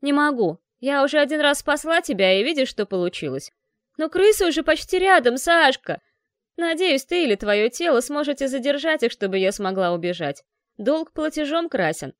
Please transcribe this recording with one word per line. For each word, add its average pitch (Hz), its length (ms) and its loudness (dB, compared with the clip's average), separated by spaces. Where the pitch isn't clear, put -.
Не 285 120 -2
могу. 254 460 0
Я 277 240 0
уже 285 160 2
один 294 220 0
раз 294 180 2
спасла 302 420 0
тебя, 190 380 2
и 202 40 2
видишь, 269 260 0
что - 160 -4
получилось. 170 680 -6
Но 311 120 -4
крысы 392 360 4
уже 311 180 0
почти 320 360 0
рядом, 320 380 4
Сашка! 277 640 2
Надеюсь, 330 480 0
ты 349 180 -2
или 233 120 2
твоё 208 340 0
тело 294 320 0
сможете 285 460 -4
задержать 285 560 -2
их, 240 80 0
чтобы 196 260 -4
я 190 140 2
смогла 190 420 -2
убежать. 170 500 -6
Долг 294 340 -2
платежом 311 580 -4
красен! 160 500 -4